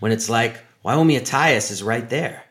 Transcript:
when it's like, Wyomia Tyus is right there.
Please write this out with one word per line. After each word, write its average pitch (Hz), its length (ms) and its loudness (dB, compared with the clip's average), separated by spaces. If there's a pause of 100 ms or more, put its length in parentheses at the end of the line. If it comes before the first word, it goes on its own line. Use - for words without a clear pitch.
when 107 120 0
it's 110 160 -2
like, 117 300 0 (260)
Wyomia 147 380 4
Tyus 143 480 2
is 95 120 -8
right 117 280 -4
there. 147 400 -6